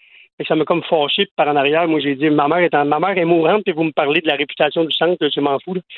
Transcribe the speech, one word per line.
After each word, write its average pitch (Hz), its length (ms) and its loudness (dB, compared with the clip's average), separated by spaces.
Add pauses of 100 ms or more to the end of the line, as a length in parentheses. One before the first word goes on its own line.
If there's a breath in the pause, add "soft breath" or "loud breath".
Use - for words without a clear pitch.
(380 soft breath)
Fait 180 60 -10
que - 40 -8
ça 170 60 0
m'a 156 120 2
comme 170 160 0
fâché 160 520 0
par 151 140 0
en 147 80 0
arrière. 151 320 2
Moi, 156 100 0
j'ai 139 160 -2
dit, 139 140 -2
ma 147 180 2
mère 160 120 0
est 170 160 2
en... 143 100 2
ma 151 160 0
mère 185 160 -2
est 175 80 0
mourante, 170 400 2
puis 190 100 -2
vous 160 100 -2
me 160 80 -2
parlez 156 280 0
de 165 80 -6
la 151 80 0
réputation 151 480 -2
du 160 80 -4
centre, 170 280 0
là, 151 140 0
je 147 60 -2
m'en 143 240 0
fous, 185 100 -8
là. 185 60 -6 (180 loud breath)